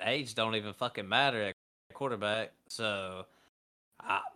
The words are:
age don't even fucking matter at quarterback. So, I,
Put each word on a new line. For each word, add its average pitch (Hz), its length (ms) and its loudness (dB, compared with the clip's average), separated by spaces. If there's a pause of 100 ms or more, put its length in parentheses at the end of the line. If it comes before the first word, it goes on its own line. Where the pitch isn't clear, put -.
age 120 320 0
don't 113 220 2
even 104 180 -2
fucking 113 340 -4
matter 120 340 4
at 98 120 0 (400)
quarterback. 107 580 0 (160)
So, 95 560 -4 (720)
I, - 220 0 (160)